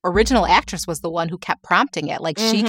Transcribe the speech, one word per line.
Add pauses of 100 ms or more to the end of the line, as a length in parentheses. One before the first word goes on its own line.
original
actress
was
the
one
who
kept
prompting
it.
Like,
she
kept